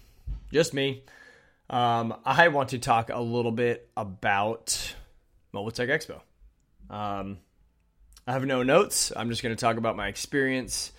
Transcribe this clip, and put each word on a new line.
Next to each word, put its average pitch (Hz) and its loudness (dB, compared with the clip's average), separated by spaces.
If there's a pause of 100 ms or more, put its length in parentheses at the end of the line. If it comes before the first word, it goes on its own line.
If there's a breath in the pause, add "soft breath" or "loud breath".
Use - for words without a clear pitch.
(520 loud breath)
Just 135 4
me. 139 -2 (640 loud breath)
Um, 117 2 (100)
I 139 6
want 143 2
to 127 -4
talk 117 2
a - -4
little 117 0
bit 120 0
about 104 -2 (580 loud breath)
Mobile 104 -6
Tech 123 -4
Expo. 127 -4 (680)
Um, 101 -6 (880)
I 123 -4
have 131 -2
no 131 0
notes. 143 2
I'm 113 -6
just 113 -4
gonna 113 -4
talk 113 0
about 113 -2
my 101 -4
experience, 131 -2